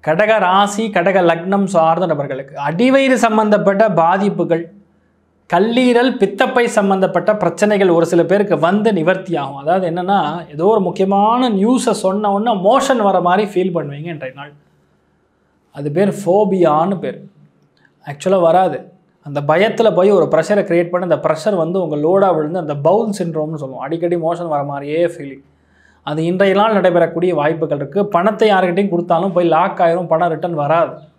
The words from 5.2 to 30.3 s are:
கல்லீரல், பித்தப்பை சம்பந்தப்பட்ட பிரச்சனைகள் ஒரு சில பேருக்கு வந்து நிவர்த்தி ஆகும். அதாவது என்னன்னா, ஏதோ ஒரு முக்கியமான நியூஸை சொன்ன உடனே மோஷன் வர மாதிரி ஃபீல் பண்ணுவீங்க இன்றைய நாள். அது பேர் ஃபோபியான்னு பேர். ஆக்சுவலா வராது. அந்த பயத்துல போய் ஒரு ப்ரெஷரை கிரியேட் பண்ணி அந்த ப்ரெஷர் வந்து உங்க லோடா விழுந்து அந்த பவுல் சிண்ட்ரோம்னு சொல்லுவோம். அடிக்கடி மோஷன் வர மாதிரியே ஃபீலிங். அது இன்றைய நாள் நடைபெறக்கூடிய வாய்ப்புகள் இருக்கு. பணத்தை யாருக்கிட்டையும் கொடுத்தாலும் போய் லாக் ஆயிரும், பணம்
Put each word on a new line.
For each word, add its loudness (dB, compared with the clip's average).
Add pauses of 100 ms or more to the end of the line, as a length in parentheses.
கல்லீரல், 2
பித்தப்பை 0 (100)
சம்பந்தப்பட்ட 0 (120)
பிரச்சனைகள் 2
ஒரு 4
சில 4 (100)
பேருக்கு 2
வந்து 2
நிவர்த்தி -2
ஆகும். -10
அதாவது 0
என்னன்னா, -2 (320)
ஏதோ -4
ஒரு 2
முக்கியமான 0
நியூஸை 0 (100)
சொன்ன 0
உடனே -2 (140)
மோஷன் 2
வர 2
மாதிரி 2
ஃபீல் -2
பண்ணுவீங்க -8
இன்றைய -12
நாள். -18 (1200)
அது -8
பேர் 2
ஃபோபியான்னு 2
பேர். -8 (840)
ஆக்சுவலா -2
வராது. 2 (460)
அந்த -6
பயத்துல 2 (100)
போய் 4
ஒரு 4
ப்ரெஷரை 0
கிரியேட் 0
பண்ணி -2
அந்த 0
ப்ரெஷர் -2
வந்து -4
உங்க -4 (100)
லோடா 2
விழுந்து -4
அந்த -6 (100)
பவுல் 0
சிண்ட்ரோம்னு -6
சொல்லுவோம். -12
அடிக்கடி -2 (100)
மோஷன் -4
வர -2
மாதிரியே -4 (120)
ஃபீலிங். -16 (680)
அது -4
இன்றைய 2
நாள் 2
நடைபெறக்கூடிய 2
வாய்ப்புகள் -2
இருக்கு. -6 (160)
பணத்தை 2
யாருக்கிட்டையும் 0
கொடுத்தாலும் 0
போய் 2
லாக் 0
ஆயிரும், 0
பணம் 0